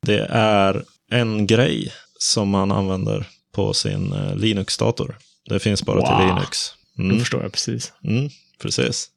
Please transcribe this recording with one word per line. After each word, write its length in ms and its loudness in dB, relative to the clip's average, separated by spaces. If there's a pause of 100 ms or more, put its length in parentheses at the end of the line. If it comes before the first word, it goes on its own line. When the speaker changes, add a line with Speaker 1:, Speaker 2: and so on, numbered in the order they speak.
Speaker 1:
Det 260 2
är 520 2 (280)
en 360 0
grej 440 2 (280)
som 300 0
man 220 2
använder 540 -2 (300)
på 180 0
sin, 400 -2
eh, 220 -4
Linux-dator. 800 0 (340)
Det 100 0
finns 260 0
bara 160 2
till 260 4
Speaker 2:
Wow. 80 2
Speaker 1:
Linux. 220 -4 (380)
Speaker 2:
Då 80 -4
Speaker 1:
Mm. 160 2
Speaker 2:
förstår 220 -2
jag 100 -6
precis. 420 -6 (100)
Speaker 1:
Mm, 260 -2 (320)
precis. 560 -2